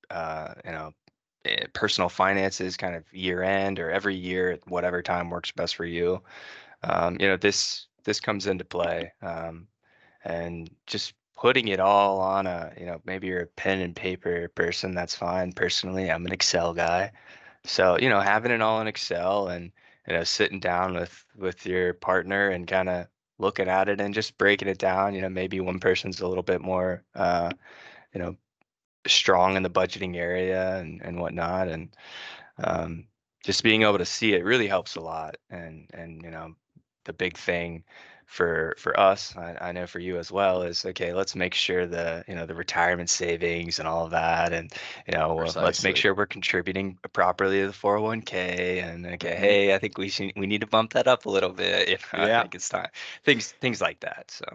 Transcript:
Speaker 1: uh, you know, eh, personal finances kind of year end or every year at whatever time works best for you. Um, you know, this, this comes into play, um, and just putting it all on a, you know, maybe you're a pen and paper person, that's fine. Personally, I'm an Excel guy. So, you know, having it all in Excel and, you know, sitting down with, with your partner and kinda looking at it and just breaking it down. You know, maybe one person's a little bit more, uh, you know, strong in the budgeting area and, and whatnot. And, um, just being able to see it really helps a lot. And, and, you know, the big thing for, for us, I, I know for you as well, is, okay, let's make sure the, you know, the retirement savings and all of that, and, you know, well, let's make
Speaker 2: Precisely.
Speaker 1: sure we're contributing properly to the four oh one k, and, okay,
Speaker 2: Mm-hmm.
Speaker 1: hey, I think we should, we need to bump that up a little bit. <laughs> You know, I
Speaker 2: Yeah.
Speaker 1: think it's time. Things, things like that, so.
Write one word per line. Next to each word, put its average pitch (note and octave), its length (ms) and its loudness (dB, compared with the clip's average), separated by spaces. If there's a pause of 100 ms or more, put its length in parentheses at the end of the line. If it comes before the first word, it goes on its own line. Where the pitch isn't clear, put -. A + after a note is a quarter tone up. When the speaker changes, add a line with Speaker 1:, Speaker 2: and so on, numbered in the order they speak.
(100)
Speaker 1:
uh, D#2+ 440 -6 (100)
you - 80 -10
know, D#2 200 -10 (540)
eh, - 260 0
personal G2 360 0
finances F#2+ 680 2
kind F#2 180 -4
of E2 80 -10 (100)
year F2+ 300 -2
end G2 380 2
or D#2+ 100 -4
every G2 240 0
year F2+ 380 0
at - 80 -6 (100)
whatever F2+ 320 0
time F2 280 -2
works F2 200 -8
best - 240 -4
for - 100 -6
you. F2 380 -2 (640)
Um, E2+ 340 0
you G2 80 2
know, F#2+ 100 4
this, - 500 0 (180)
this G#2 160 -2
comes G2+ 260 -4
into F#2 180 -2
play, E2+ 560 -4
um, E2 460 -10 (580)
and E2+ 460 -6 (160)
just - 280 -6 (220)
putting A#2+ 320 4
it F#2+ 120 2
all G2 400 6
on F#2+ 260 2
a, E2+ 320 -6
you F2 80 -10
know, E2+ 180 -8
maybe F#2+ 220 -6
you're F2+ 160 -2
a E2 40 -4
pen F#2+ 340 -2
and F2 160 -4
paper F2 580 -4
person, F2 400 -2
that's F2 220 -4
fine. F2+ 360 -2
Personally, F#2 580 -2
I'm E2+ 160 -2
an - 60 -2
Excel E2+ 420 2
guy. F2 360 0 (540)
So, F2+ 340 4
you C3 100 4
know, G2+ 120 6
having G#2+ 320 2
it A2+ 100 2
all A2 180 2
in G#2+ 60 -2
Excel F#2+ 640 -2
and, F2 240 -8 (340)
you - 80 -2
know, E2+ 100 0
sitting G2 360 0
down F2+ 340 0
with, F2 300 -6 (120)
with F#2 300 -6
your F#2 280 0
partner F#2+ 560 2
and F2 160 -4
kinda F#2 420 0 (300)
looking F#2+ 300 0
at F#2+ 200 4
it G2+ 120 0
and G2+ 140 0
just G#2+ 240 -4
breaking G2+ 300 4
it F#2+ 100 -2
down. G2 360 2
You F#2+ 80 -4
know, F#2+ 80 -2
maybe F#2+ 300 -2
one F#2 180 -2
person's F#2 420 0
a F#2 80 -2
little F#2 140 -2
bit F2+ 200 0
more, F#2 400 -2 (120)
uh, F2 360 2 (640)
you G2 60 -4
know, F2+ 160 -6 (720)
strong F#2+ 500 6
in F#2 60 2
the F2+ 80 0
budgeting F2+ 460 0
area F#2 600 0
and, E2 260 -8
and F2 180 -8
whatnot. F2 480 -2
And, D#2+ 200 -6 (760)
um, E2 420 -2 (360)
just - 200 0
being A2 200 6
able G#2 160 6
to F2 60 0
see G#2+ 300 0
it F2 100 2
really A2+ 240 4
helps F#2+ 280 -2
a E2 40 -8
lot. D#2+ 360 -8 (140)
And, E2 440 -14
and, E2+ 280 -14
you E2 80 -14
know, D#2+ 240 -12 (520)
the - 80 -10
big F2+ 240 -2
thing E2+ 460 -4 (420)
for, E2 520 0
for - 220 0
us, G2 360 6
I, F2 240 -10
I F2 120 -6
know F2+ 160 -6
for - 100 -12
you F2+ 200 -4
as E2+ 120 -8
well, F#2 320 2
is, F2 220 -4
okay, F2+ 280 -4
let's F#2+ 220 -2
make F2+ 180 -2
sure F2+ 340 0
the, E2+ 420 -4
you F#2+ 80 -8
know, E2 100 -6
the D#2+ 80 -10
retirement F2 560 0
savings E3+ 720 -2
and D#3+ 80 -4
all E3 160 0
of E3 80 -6
that, E2 400 2
and, E2 200 -6 (360)
you D#2+ 100 0
know, D#2+ 160 2
well, E2 120 0
let's E2+ 100 -4
make E2 80 0
Speaker 2:
Precisely. F#2 320 2
Speaker 1:
sure G2 180 4
we're G2+ 120 0
contributing F#2+ 720 -2 (160)
properly F#2+ 500 4
to G2 60 2
the G2 40 -6
four G2+ 240 2
oh G#2+ 60 2
one A2 180 -2
k, F2+ 580 -2
and, F2 260 -8
okay, F2 280 -6
Speaker 2:
Mm-hmm. F2 100 -4
Speaker 1:
hey, G2+ 320 6
I F#2+ 40 2
think G#2 200 -4
we G2 100 -4
should, G2 280 -4
we G2 100 -2
need G#2 140 0
to A2 80 -4
bump A2 240 2
that B2 160 4
up B2+ 180 2
a G#2+ 40 -4
little F#2+ 200 2
bit. F#2 380 2
<laughs> - 240 -2
You E2+ 60 -4
know, E2+ 60 2
I G#2 40 2
Speaker 2:
Yeah. A#2 140 4
Speaker 1:
think - 120 -6
it's F2+ 140 -8
time. - 180 -4 (380)
Things, B2 260 4 (100)
things A#2 200 -2
like E2 200 0
that, - 300 -10
so. - 140 -14 (100)